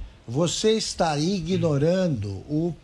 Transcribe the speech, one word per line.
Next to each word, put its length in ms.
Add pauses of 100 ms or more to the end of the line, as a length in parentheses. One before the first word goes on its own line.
(280)
você 460
estaria 600
ignorando 920 (180)
o 360